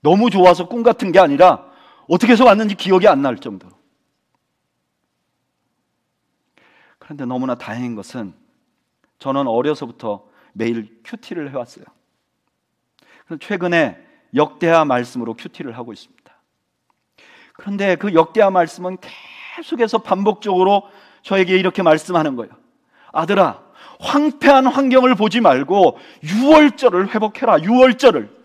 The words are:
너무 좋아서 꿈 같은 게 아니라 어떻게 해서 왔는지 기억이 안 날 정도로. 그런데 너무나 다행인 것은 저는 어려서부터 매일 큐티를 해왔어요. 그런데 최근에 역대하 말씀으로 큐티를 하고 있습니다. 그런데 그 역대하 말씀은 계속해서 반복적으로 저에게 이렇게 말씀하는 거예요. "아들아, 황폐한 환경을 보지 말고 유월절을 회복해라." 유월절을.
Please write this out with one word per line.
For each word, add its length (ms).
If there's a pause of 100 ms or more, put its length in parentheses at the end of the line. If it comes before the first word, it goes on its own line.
너무 300
좋아서 380
꿈 140
같은 300
게 60
아니라 520 (380)
어떻게 240
해서 120
왔는지 300
기억이 340
안 140
날 140
정도로. 360 (3250)
그런데 260
너무나 300
다행인 400
것은 400 (840)
저는 280
어려서부터 800 (260)
매일 520
큐티를 460
해왔어요. 340 (1400)
그런데 220
최근에 600 (280)
역대하 500
말씀으로 500
큐티를 440
하고 140
있습니다. 300 (1300)
그런데 420
그 180
역대하 360
말씀은 480 (580)
계속해서 420
반복적으로 920 (320)
저에게 340
이렇게 260
말씀하는 540
거예요. 160 (600)
"아들아, 500 (380)
황폐한 680
환경을 480
보지 260
말고 580 (260)
유월절을 920
회복해라." 480
유월절을. 840